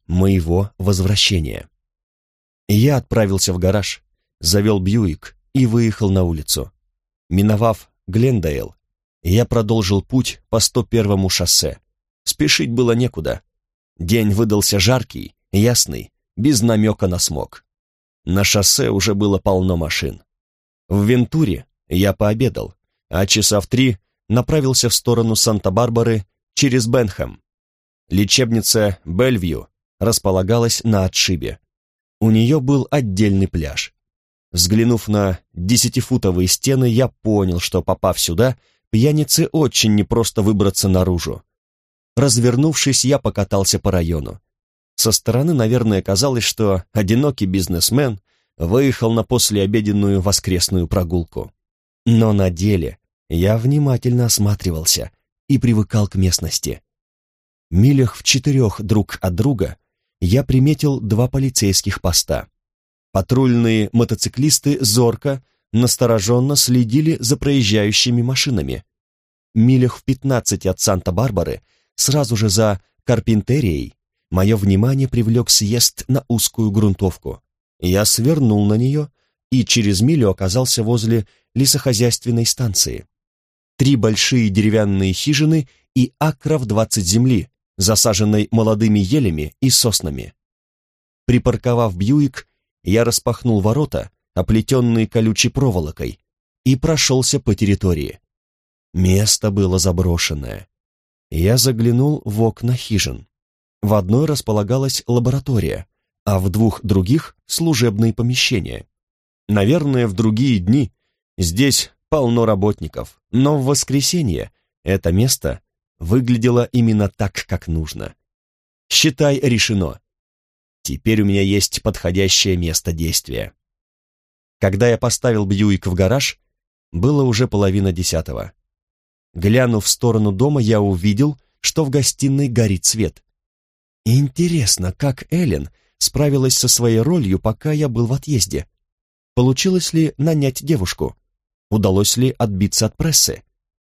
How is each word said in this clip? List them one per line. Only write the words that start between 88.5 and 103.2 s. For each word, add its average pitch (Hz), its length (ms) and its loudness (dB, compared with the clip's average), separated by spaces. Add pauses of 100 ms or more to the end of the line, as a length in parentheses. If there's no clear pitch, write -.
молодыми 110 480 2
елями 92 640 -2
и 135 80 2
соснами. 80 640 -2 (920)
Припарковав 117 720 0
Бьюик, 131 520 0 (360)
я 104 200 2
распахнул 117 580 0
ворота, 110 480 -2 (240)
оплетённые 110 720 0
колючей 110 420 0
проволокой, 90 680 -4 (460)
и 131 100 4
прошёлся 135 640 0
по 110 140 -2
территории. 92 640 -2 (760)
Место 95 580 2
было 95 280 2
заброшенное. 85 880 -2 (680)
Я 98 220 2
заглянул 123 680 0
в 107 180 -2
окна 117 320 -2
хижин. 90 520 -4 (540)